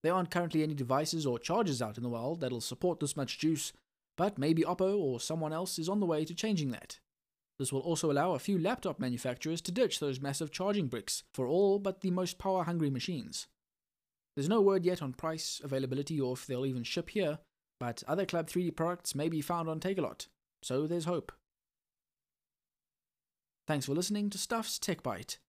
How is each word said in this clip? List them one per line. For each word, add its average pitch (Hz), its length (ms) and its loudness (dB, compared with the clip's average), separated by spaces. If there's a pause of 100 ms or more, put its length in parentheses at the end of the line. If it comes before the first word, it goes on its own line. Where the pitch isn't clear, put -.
There 160 120 4
aren't 180 180 2
currently 160 320 2
any 156 100 0
devices 143 500 2
or 123 140 2
chargers 170 420 2
out 110 180 -4
in 117 40 -4
the 123 60 -2
world 123 320 -4
that'll 123 200 -2
support - 380 0
this - 180 -2
much 139 220 -4
juice, 156 340 2 (440)
but 202 220 0
maybe 160 240 4
Oppo 185 360 2
or 131 220 0
someone 160 320 -2
else 175 260 -4
is 160 100 -2
on 208 120 2
the 196 60 2
way 160 180 2
to 165 100 -8
changing 170 360 0
that. - 280 -10 (640)
This 131 120 0
will 135 80 0
also 165 300 0
allow 143 220 4
a 131 80 0
few 196 180 2
laptop 190 400 0
manufacturers 131 600 -2
to - 120 -6
ditch 233 280 2
those 135 200 -2
massive 143 300 -4
charging 196 360 0
bricks - 360 -4 (120)
for 127 120 0
all 196 320 6
but 196 220 -2
the 185 100 0
most 180 280 0
power-hungry 170 520 2
machines. - 560 -4 (920)
There's 143 120 -2
no 220 120 6
word 196 240 6
yet 180 180 2
on 131 100 -4
price, - 500 -6
availability, 135 580 -2
or 127 120 0
if - 140 -8
they'll 131 200 -2
even 127 180 -2
ship - 260 -4
here, 156 280 0 (400)
but 120 300 -4
other 180 180 0
Club 165 220 -2
three 180 160 0
D 165 80 0
products 175 420 -2
may 156 140 0
be 160 120 -2
found 165 280 -2
on 160 100 -4
Takealot, 180 480 -4 (360)
so 139 240 0
there's 170 180 -2
hope. 170 280 -2 (2250)
Thanks 147 180 0
for 139 80 0
listening 202 360 0
to 202 80 -8
Stuff's - 400 -4
Tech - 240 -2
Bite. - 360 -6 (100)